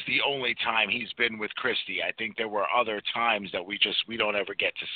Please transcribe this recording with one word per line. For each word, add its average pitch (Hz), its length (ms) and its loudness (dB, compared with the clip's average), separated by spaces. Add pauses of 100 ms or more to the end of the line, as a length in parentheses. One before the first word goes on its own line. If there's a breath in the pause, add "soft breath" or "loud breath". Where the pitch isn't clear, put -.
the 131 200 2
only 131 280 0 (100)
time 113 240 4
he's 113 260 -2
been 117 240 2
with 107 180 -2
Christy. 98 460 -2
I 87 100 -2
think 107 240 -6
there 113 120 -2
were 104 240 0
other 110 280 2 (120)
times 110 400 0
that 92 120 -2
we 101 140 -6
just, 98 200 2 (100)
we 113 80 -6
don't 107 200 2
ever 98 180 -2
get 92 220 0
to - 200 -8